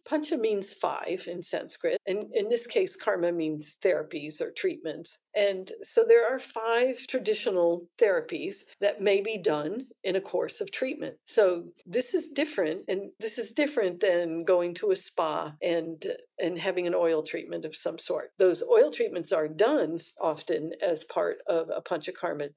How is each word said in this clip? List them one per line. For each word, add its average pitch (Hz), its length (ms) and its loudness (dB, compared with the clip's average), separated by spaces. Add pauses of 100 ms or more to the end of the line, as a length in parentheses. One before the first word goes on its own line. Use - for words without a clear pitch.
pancha 302 280 -2
means 214 360 0
five 175 540 -4
in 175 160 -8
Sanskrit, - 640 -4
and 208 280 -2
in 208 140 0
this 233 200 0
case, 190 260 0
karma 175 380 0
means 156 500 -4
therapies 151 580 -2
or - 120 -6
treatments. 165 640 -6 (160)
And 196 380 0 (100)
so - 240 4
there 233 260 8
are 262 60 -2
five 233 600 0 (100)
traditional 180 800 2 (120)
therapies 175 580 2 (220)
that 202 200 2
may 202 200 4
be 214 180 -2
done 170 480 -2 (180)
in 170 100 0
a 190 60 0
course 175 400 -4
of - 100 -6
treatment. - 460 -6 (100)
So 180 380 4 (200)
this 220 300 -2
is 302 140 -2
different, 196 580 -2
and 196 320 -4
this - 200 -8
is 226 120 -6
different 220 480 0
than 175 460 2
going 175 300 4
to 196 180 2
a 185 40 2
spa 160 640 -2
and, 165 400 -2 (380)
and 170 220 -2
having 180 260 -2
an 175 80 0
oil 165 300 2
treatment 165 400 -8
of 156 100 -10
some 165 240 -6
sort. - 400 -6
Those 180 240 6
oil 254 300 6
treatments 185 400 -4
are 156 160 2
done 185 460 2
s-, - 260 -10
often 156 600 -2
as 160 220 0
part - 360 -2 (100)
of 165 260 0
a - 80 -6
panchakarma 156 760 -6